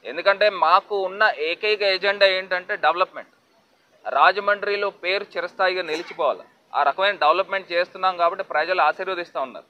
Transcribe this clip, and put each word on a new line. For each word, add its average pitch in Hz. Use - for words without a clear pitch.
ఎందుకంటే 196
మాకు 190
ఉన్న 196
ఏకైక 180
ఎజెండా 196
ఏంటంటే 185
development. 165
రాజమండ్రిలో 202
పేరు 190
చిరస్థాయిగా 185
నిలిచిపోవాలి. 160
ఆ 139
రకమైన 190
డెవలప్‌మెంట్ 175
చేస్తున్నాం 180
కాబట్టి 175
ప్రజలు 170
ఆశీర్వదిస్తూ 175
ఉన్నారు. 120